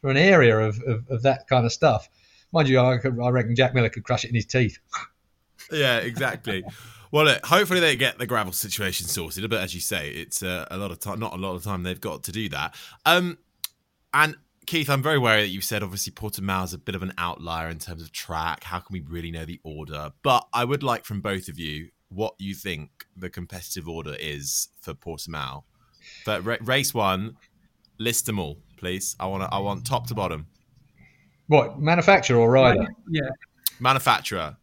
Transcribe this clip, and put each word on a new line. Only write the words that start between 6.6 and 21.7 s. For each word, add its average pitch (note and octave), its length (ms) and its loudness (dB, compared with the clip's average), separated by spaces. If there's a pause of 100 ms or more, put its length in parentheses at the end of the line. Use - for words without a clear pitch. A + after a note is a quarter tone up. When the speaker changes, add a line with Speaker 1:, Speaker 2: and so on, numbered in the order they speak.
Speaker 2:
Well, D3+ 140 6
look, C3+ 200 4
hopefully F3+ 340 4
they D#3 160 4
get B2 220 0
the B2 100 -4
gravel G#2 260 -2
situation F#2+ 540 -4
sorted. F#2+ 420 -6
But A2 120 0
as F2+ 120 -6
you F2 80 -8
say, D#2 280 -4
it's, - 340 -8
uh, F2+ 260 -4
a F#2 80 -10
lot G2 140 -6
of E2 80 -12
time, G2+ 200 -8
not A2 140 -6
a F2 40 -10
lot F#2 180 -6
of E2+ 80 -10
time F#2 200 -6
they've F2+ 180 -6
got E2 220 -8
to - 80 -10
do G#2 180 -6
that. C#2+ 260 -8 (300)
Um, F3 320 2 (760)
and D3+ 220 2 (300)
Keith, D#3 240 -2
I'm C#3 140 2
very D3 160 2
wary A2 240 4
that G2+ 60 -2
you've F#2 140 -6
said, G#2 200 -4
obviously, F#2+ 300 -8
Portimao F#2+ 520 -4
is F2 80 -8
a F2+ 40 -12
bit F#2+ 180 -8
of F2+ 80 -6
an F#2+ 140 -8
outlier E2 520 -6
in E2 100 -10
terms E2 220 -12
of D#2+ 100 -18
track. D#2+ 540 -6
How F2+ 140 -8
can - 140 -14
we F2+ 80 -8
really E2 300 -10
know E2 140 -10
the E2 180 -14
order? D2+ 480 -12 (120)
But B2+ 300 -2
I A#2+ 120 -2
would C#3+ 180 -6
like B2 220 -4
from G2+ 160 -8
both G2 260 -6
of D#2 120 -16
you D#2 300 -10 (200)